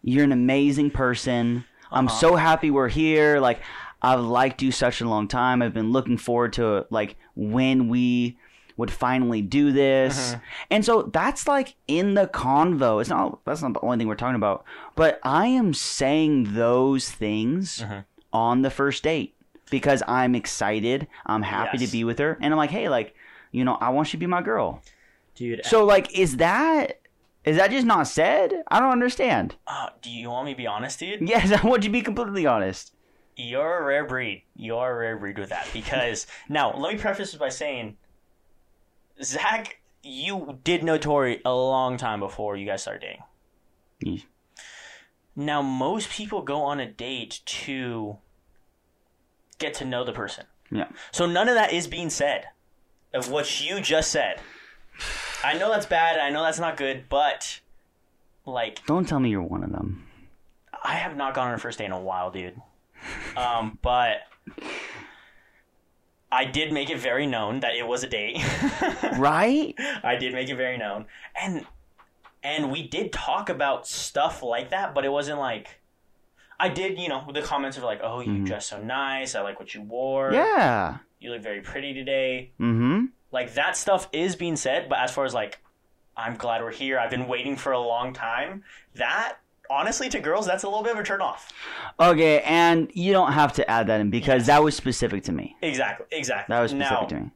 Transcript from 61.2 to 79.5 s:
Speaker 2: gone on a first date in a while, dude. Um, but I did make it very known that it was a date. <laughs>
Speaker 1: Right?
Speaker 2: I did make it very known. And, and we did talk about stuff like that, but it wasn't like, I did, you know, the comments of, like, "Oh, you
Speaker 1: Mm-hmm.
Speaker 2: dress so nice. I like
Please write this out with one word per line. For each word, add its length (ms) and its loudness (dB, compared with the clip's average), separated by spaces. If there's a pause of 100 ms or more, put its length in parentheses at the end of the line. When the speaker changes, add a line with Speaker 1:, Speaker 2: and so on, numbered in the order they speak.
Speaker 2:
gone 140 -2
on 60 -4
a 40 -6
first 200 -10
date 60 -6
in 80 -6
a 80 -6
while, 320 -6
dude. 280 -12 (760)
Um, 440 -4
but 420 0 (2000)
I 140 2
did 280 -2
make 180 -4
it 80 -6
very 280 -2
known 340 -2
that 140 -2
it 120 -4
was 180 -2
a 40 -10
date. 300 0 (100)
<laughs> 720 -2
Speaker 1:
Right? 560 4 (300)
Speaker 2:
I 120 2
did 160 -4
make 160 -4
it 80 -6
very 220 -2
known. 280 -6 (340)
And, 240 -6 (800)
and 280 -4
we 160 -6
did 260 -6
talk 360 -4
about 380 -2
stuff 560 -4
like 280 -4
that, 240 -4
but 100 0
it 60 0
wasn't 300 -4
like, 400 -8 (800)
I 80 2
did, 300 -4
you 100 -6
know, 240 -4
the 100 -4
comments 340 -4
of, 80 -10
like, 180 -4
"Oh, 180 -6
you 120 -4
Speaker 1:
Mm-hmm. 120 -2
Speaker 2:
dress 220 -6
so 160 -12
nice. 520 -4
I 80 -4
like 180 -8